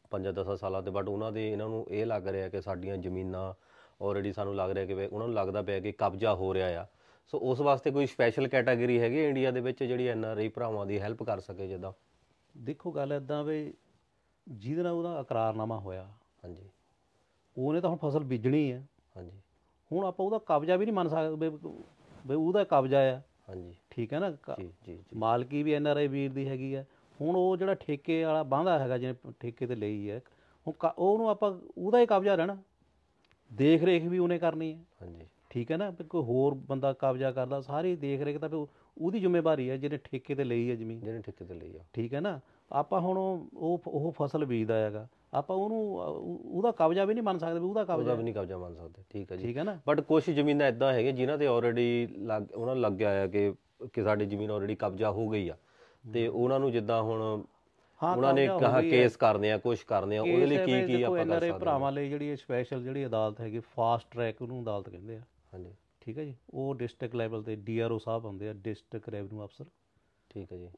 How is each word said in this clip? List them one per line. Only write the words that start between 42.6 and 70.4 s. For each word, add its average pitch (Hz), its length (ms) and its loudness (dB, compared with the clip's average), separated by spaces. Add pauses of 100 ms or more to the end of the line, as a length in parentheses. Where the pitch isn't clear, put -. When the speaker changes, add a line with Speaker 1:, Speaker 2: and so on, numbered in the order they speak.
Speaker 2:
ਆਪਾਂ 160 300 2
ਹੁਣ 185 160 0
ਉਹ, 175 720 -2
ਉਹ 156 300 -2
ਫਸਲ 151 280 0
ਬੀਜਦਾ 113 300 0
ਹੈਗਾ, 107 320 -2 (260)
ਆਪਾਂ 143 240 -2
ਉਹਨੂੰ, 208 460 -2
ਅ, - 40 -4
ਉਹ-, 170 380 -6
ਉਹਦਾ 214 260 2
ਕਬਜ਼ਾ 180 340 4
ਵੀ 208 80 2
ਨਹੀਂ 233 100 -2
ਮੰਨ 190 140 0
ਸਕਦੇ 165 220 -2
ਵੀ 175 60 -2
ਉਹਦਾ 208 180 -2
ਕਬਜ਼ਾ 175 120 0
Speaker 1:
ਉਹਦਾ 120 160 2
Speaker 2:
ਹੈ। 120 60 2
Speaker 1:
ਵੀ 113 60 -2
ਨਹੀਂ 117 100 -2
ਕਬਜ਼ਾ 95 240 -4
ਮੰਨ 87 180 -10
ਸਕਦੇ। 85 340 -16
ਠੀਕ 101 220 -10
ਹੈ 92 60 -6
ਜੀ। 92 100 -6
Speaker 2:
ਠੀਕ 120 100 -6
ਹੈ 147 60 -4
ਨਾ? 196 160 -6 (120)
Speaker 1:
But 151 120 4
ਕੁਛ 156 260 4
ਜ਼ਮੀਨਾਂ 147 380 4
ਏਦਾਂ 131 260 4
ਹੈਗੀਆਂ 127 200 4
ਜਿਨ੍ਹਾਂ 131 240 0
ਤੇ 147 100 4
already 120 800 2
ਲੱਗ, 107 180 -2 (120)
ਉਹਨਾਂ 117 200 -2
ਨੂੰ 127 60 0
ਲੱਗ 104 120 4
ਗਿਆ 98 300 2
ਆ 98 40 2
ਕਿ, 101 260 2 (400)
ਕਿ 113 100 0
ਸਾਡੀ 104 220 4
ਜ਼ਮੀਨ 104 260 -2
already 104 280 -2
ਕਬਜ਼ਾ 104 320 0
ਹੋ 107 180 -2
ਗਈ 101 200 0
ਆ। 78 80 -8 (560)
ਤੇ 117 140 2
Speaker 2:
ਹੂੰ। 117 160 0
Speaker 1:
ਉਹਨਾਂ 135 160 2
ਨੂੰ 135 120 2
ਜਿੱਦਾਂ 113 300 2
ਹੁਣ 110 420 -2 (600)
Speaker 2:
ਹਾਂ, 175 140 2
Speaker 1:
ਉਹਨਾਂ 135 160 6
ਨੇ 135 140 6
Speaker 2:
ਕਬਜ਼ਾ 170 200 4
ਹੋ 117 40 6
Speaker 1:
ਕਹਾ 127 100 6
Speaker 2:
ਗਈ 165 80 2
Speaker 1:
ਕੇਸ 123 220 8
Speaker 2:
ਹੈ। - 80 -16
Speaker 1:
ਕਰਨੇ 107 320 4
ਆ, 107 60 4
ਕੁਛ 117 260 0
ਕਰਨੇ 101 340 0
ਆ, 107 40 2
ਉਹਦੇ 175 140 2
Speaker 2:
ਕੇਸ - 140 6
Speaker 1:
ਲਈ 143 80 4
Speaker 2:
ਹੈ - 80 2
Speaker 1:
ਕੀ, 127 80 4
Speaker 2:
ਵੀ - 120 4
Speaker 1:
ਕੀ 123 120 2
Speaker 2:
ਦੇਖੋ - 80 4
Speaker 1:
ਆਪਾਂ 180 100 2
ਕਰ 165 60 2
Speaker 2:
ਐਨ 165 80 0
ਆਰ 165 40 2
ਆਈ 165 60 2
Speaker 1:
ਸਕਦੇ 170 120 0
ਹਾਂ? 190 80 -6
Speaker 2:
ਭਰਾਵਾਂ 139 320 2
ਲਈ 139 180 -4
ਜਿਹੜੀ 147 180 -4
ਇਹ 147 80 -4
ਸਪੈਸ਼ਲ 127 480 -4
ਜਿਹੜੀ 135 220 -4
ਅਦਾਲਤ 110 360 0
ਹੈਗੀ, 113 180 -6
ਫਾਸਟ 117 520 0
ਟਰੈਕ 117 300 -2
ਉਹਨੂੰ 123 220 -8
ਅਦਾਲਤ 101 260 -4
ਕਹਿੰਦੇ 98 280 -14
ਆ। 110 40 -16 (320)
Speaker 1:
ਹਾਂਜੀ। 92 200 -14 (280)
Speaker 2:
ਠੀਕ 117 160 -10
ਹੈ 156 60 -8
ਜੀ। 139 120 -10 (140)
ਉਹ 135 260 -4
ਡਿਸਟ੍ਰਿਕਟ 120 400 -6
ਲੈਵਲ 113 280 -4
ਤੇ 110 120 -6
ਡੀ 110 240 -4
ਆਰ 113 120 0
ਓ 113 60 0
ਸਾਹਿਬ 113 280 -4
ਹੁੰਦੇ 101 240 -8
ਆ, 107 40 -8
ਡਿਸਟ੍ਰਿਕਟ 107 560 -10
ਰੈਵਨਿਊ 104 340 -10
ਅਫਸਰ। 101 220 -16 (640)
Speaker 1:
ਠੀਕ 95 220 -12